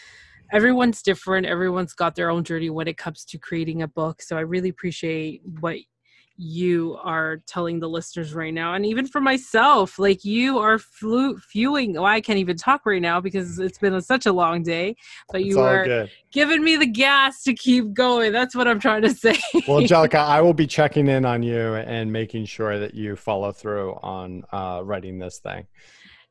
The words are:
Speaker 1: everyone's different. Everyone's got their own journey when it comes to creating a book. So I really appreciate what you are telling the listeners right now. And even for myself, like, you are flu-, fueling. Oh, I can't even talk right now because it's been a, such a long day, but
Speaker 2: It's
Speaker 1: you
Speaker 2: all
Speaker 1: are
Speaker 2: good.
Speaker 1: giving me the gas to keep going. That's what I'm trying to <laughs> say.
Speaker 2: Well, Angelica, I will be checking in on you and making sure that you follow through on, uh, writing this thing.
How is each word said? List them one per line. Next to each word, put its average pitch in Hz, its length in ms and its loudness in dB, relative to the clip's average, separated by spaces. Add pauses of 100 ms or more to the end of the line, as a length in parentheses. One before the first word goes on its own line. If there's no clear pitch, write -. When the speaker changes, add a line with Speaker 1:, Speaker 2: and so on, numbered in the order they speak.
(520)
Speaker 1:
everyone's 240 500 4
different. 185 440 0
Everyone's 180 480 -2
got 170 200 -2
their 170 160 -2
own 170 140 0
journey 165 260 -6
when 160 180 -6
it 165 80 -8
comes - 300 -12
to 165 120 -16
creating 165 440 -6
a 156 60 -6
book. 160 340 -6
So 170 140 -8
I 160 40 -4
really 180 280 -4
appreciate 160 760 -6 (180)
what 165 160 -6 (680)
you 170 600 -2
are 160 340 -4 (100)
telling 170 340 -6
the 165 80 -6
listeners 165 440 -8
right 160 220 -8
now. 165 180 -4
And 202 140 -2
even 240 200 -2
for 285 140 -4
myself, 254 800 2
like, 196 260 2
you 240 340 0
are 214 200 4
flu-, 233 580 -2
fueling. 226 600 -2
Oh, 175 60 -2
I 214 180 4
can't 208 160 0
even 180 180 0
talk 262 300 0
right 190 160 0
now 175 180 0
because 180 380 -6
it's 185 180 -4
been 196 160 0
a, 185 80 0
such 262 240 0
a 202 80 4
long 170 300 2
day, 170 340 -2 (340)
but 190 120 -2
Speaker 2:
It's 196 80 -2
Speaker 1:
you 196 100 2
Speaker 2:
all 131 60 4
Speaker 1:
are 190 180 4
Speaker 2:
good. 117 260 -2 (220)
Speaker 1:
giving 302 320 2
me 320 120 4
the 294 100 2
gas 269 560 2
to 269 100 0
keep 240 400 2
going. 240 400 2
That's 247 240 -2
what 247 100 2
I'm 226 140 2
trying 214 220 2
to 220 80 4
<laughs> 247 40 0
say. 226 240 2 (300)
Speaker 2:
Well, 143 120 6
Angelica, 165 380 6
I 147 220 4
will 170 140 6
be 151 120 2
checking 147 420 2
in 131 180 4
on 117 160 0
you 113 320 -2
and 113 360 -4
making 110 360 -6
sure 104 320 -4
that 104 160 -6
you 104 220 -8
follow 101 360 -4
through 101 500 -6
on, 92 480 -12
uh, 92 320 -8
writing 95 360 -8
this 90 220 -12
thing. - 260 -12 (640)